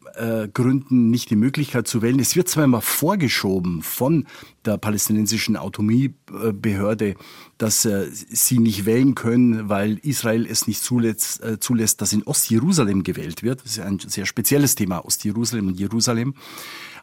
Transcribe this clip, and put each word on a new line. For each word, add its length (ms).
äh, 320
Gründen 640
nicht 180
die 60
Möglichkeit 540
zu 140
wählen. 180
Es 160
wird 120
zwar 140
immer 180
vorgeschoben 1000
von 440
der 140
palästinensischen 800
Autonomiebehörde, 1600
dass, 260
äh, 280
sie 480
nicht 260
wählen 300
können, 520
weil 340
Israel 440
es 220
nicht 160
zulässt, 580
äh, 160
zulässt, 420
dass 120
in 100
Ostjerusalem 800
gewählt 400
wird. 220
Das 80
ist 60
ja 80
ein 120
sehr 260
spezielles 520
Thema, 280
Ostjerusalem 640
und 140
Jerusalem. 540